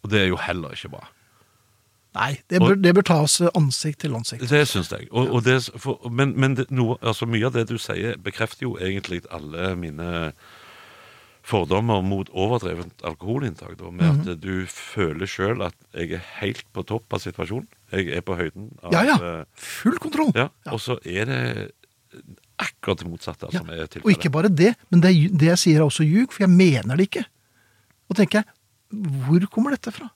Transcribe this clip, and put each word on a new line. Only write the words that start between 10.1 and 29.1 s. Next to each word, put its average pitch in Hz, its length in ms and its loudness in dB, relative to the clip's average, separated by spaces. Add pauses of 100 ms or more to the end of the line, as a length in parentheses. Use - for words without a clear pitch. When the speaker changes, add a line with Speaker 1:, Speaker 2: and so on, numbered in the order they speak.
Speaker 1:
fordommer 98 640 0
mot 98 300 -2
overdrevent 92 680 -4
alkoholinntak, 87 760 -8
da, 87 120 -16
med 87 220 2
Speaker 2:
Mhm. 143 180 0
Speaker 1:
at 82 100 -8
du 92 260 -4
føler 87 600 -4
selv 98 360 -2
at 87 120 -6 (200)
jeg 85 180 -6
er 87 60 -6 (220)
helt - 240 -6 (100)
på 92 120 -8
topp - 280 -8
av 101 60 -4
situasjonen. 95 460 -8 (260)
Jeg 95 160 -2
er 78 120 -4
på 90 160 -6
høyden 95 460 -8
av, 87 100 -4
Speaker 2:
Ja, 175 100 2
ja. 269 140 4 (240)
Speaker 1:
eh, 156 40 -14 (100)
Speaker 2:
Full - 440 -4
kontroll. 302 360 -2
Speaker 1:
ja, 127 140 0 (180)
Speaker 2:
Ja. 143 60 -10
Speaker 1:
og 113 80 -8
så 123 260 -6
er 95 180 -4
det 123 460 -6 (880)
akkurat - 400 -4
det - 100 -14
motsatte - 440 -12
Speaker 2:
Ja. 180 60 -4
Speaker 1:
som 160 120 -10
er 160 160 -8
tilfellet. - 180 -16
Speaker 2:
Og 220 80 -2
ikke - 200 0
bare 165 220 2
det, 190 220 4 (140)
men 175 100 8
det 180 100 8
er 180 40 8
ju-, 165 240 4
det 151 100 6
jeg 170 100 4
sier 156 220 4
er 156 60 6
også 156 180 0
ljug, 208 280 2
for - 100 -2
jeg 185 80 6
mener 147 460 6
det 190 140 4
ikke. 330 140 -4 (840)
Og 180 60 -2
tenker 214 280 4
jeg, - 20 -10 (460)
hvor 156 480 2 (100)